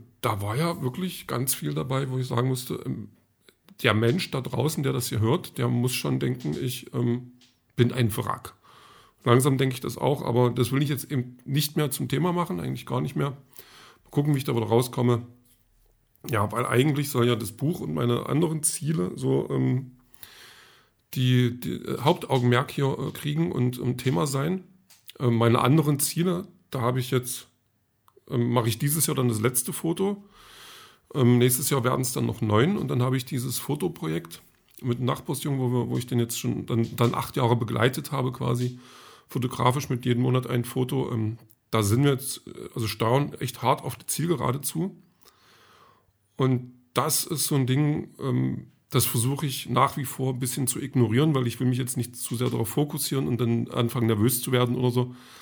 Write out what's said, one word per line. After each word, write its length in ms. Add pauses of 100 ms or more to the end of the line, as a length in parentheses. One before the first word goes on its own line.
(200)
da 220
war 140
ja 260
wirklich 460
ganz 260
viel 180
dabei, 380
wo 80
ich 80
sagen 220
musste, 360
ähm, 260 (720)
der 120
Mensch 380
da 80
draußen, 420
der 100
das 160
hier 120
hört, 360
der 120
muss 260
schon 240
denken, 420
ich, 320
ähm, 400 (440)
bin 160
ein 240
Wrack. 380 (680)
Langsam 340
denke 180
ich 60
das 160
auch, 260
aber 280
das 220
will 100
ich 60
jetzt 240
eben 320
nicht 320
mehr 160
zum 160
Thema 240
machen, 260
eigentlich 280
gar 140
nicht 140
mehr. 160
Mal 800
gucken, 240
wie 40
ich 60
da 120
wieder 100
rauskomme. 600 (1000)
Ja, 220
weil 160
eigentlich 440
soll 160
ja 100
das 160
Buch 280
und 140
meine 320
anderen 360
Ziele, 520
so, 360
ähm, 480 (1160)
die, 460
die, 140
äh, 260
Hauptaugenmerk 680
hier, 280
äh, 140
kriegen 400
und, 260
ähm, 180
Thema 300
sein. 380 (560)
Ähm, 160
meine 240
anderen 400
Ziele, 480 (220)
da 100
habe 200
ich 100
jetzt, 380 (800)
ähm, 220
mache 180
ich 100
dieses 280
Jahr 80
dann 140
das 120
letzte 320
Foto. 520 (880)
Ähm, 240
nächstes 320
Jahr 140
werden's 280
dann 140
noch 140
neun 360
und 120
dann 140
habe 140
ich 80
dieses 340
Fotoprojekt 840 (400)
mit 160
einem 80
Nachbarsjungen, 540
wo 100
wir, 180
wo 80
ich 100
den 120
jetzt 200
schon 280
dann, 300
dann 180
acht 220
Jahre 200
begleitet 560
habe 200
quasi, 460 (500)
fotografisch 600
mit 160
jedem 200
Monat 220
ein 180
Foto. 480
Ähm, 260 (320)
da 120
sind 220
wir 60
jetzt, 380
äh, 260
also 140
steuern 460
echt 280
hart 200
auf 140
die 100
Zielgerade 540
zu. 400 (1400)
Und 340 (220)
das 300
ist 220
so 100
ein 100
Ding, 440 (100)
ähm, 480 (220)
das 140
versuche 400
ich 240
nach 280
wie 80
vor 280
ein 60
bisschen 280
zu 140
ignorieren, 540
weil 120
ich 120
will 80
mich 120
jetzt 180
nicht 200
zu 200
sehr 120
darauf 200
fokussieren 580
und 140
dann 280
anfangen, 380
nervös 340
zu 120
werden 240
oder 140
so. 240 (280)